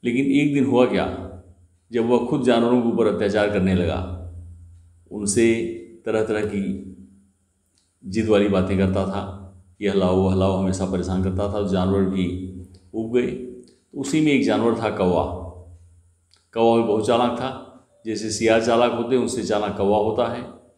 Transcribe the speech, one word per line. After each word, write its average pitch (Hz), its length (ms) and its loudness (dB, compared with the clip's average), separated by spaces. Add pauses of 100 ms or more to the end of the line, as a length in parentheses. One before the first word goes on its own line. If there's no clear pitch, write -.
लेकिन 120 220 0
एक 143 280 2
दिन 139 120 2
हुआ 123 200 4
क्या, - 460 -2 (600)
जब 113 140 0
वह 120 220 2
खुद 143 160 0
जानवरों 120 380 4
के 117 80 0
ऊपर 110 180 2
अत्याचार 104 420 0
करने 95 260 2
लगा, - 560 -4 (800)
उनसे 113 540 2 (400)
तरह 110 200 0
तरह 104 200 -2
की 98 460 -4 (1120)
जिद 107 220 -2
वाली 104 200 4
बातें 95 300 0
करता 95 300 2
था, - 460 -10 (280)
"यह 101 120 -2
लाओ, 92 280 2
वह 95 140 2
लाओ", 95 220 2
हमेशा 92 280 -2
परेशान 92 380 -2
करता 98 300 -2
था। 104 140 -2
जानवर 95 340 2
भी 92 520 -2 (400)
ऊब 113 240 -2
गए। 123 440 -4 (340)
उसी 143 260 -2
में 151 100 4
एक 131 120 4
जानवर 113 360 2
था 107 180 -2
कौवा। 90 280 2 (1300)
कौवा 117 240 4
भी 113 60 4
बहुत 104 240 0
चालाक 120 320 2
था, 127 320 -8 (340)
जैसे 107 260 -6
सियार 113 340 2
चालाक 117 260 4
होते 120 240 -2
हैं, 123 60 2
उनसे 113 220 -4
चालाक 104 340 -2
कौवा 101 200 2
होता 110 300 0
है। 120 160 -6 (340)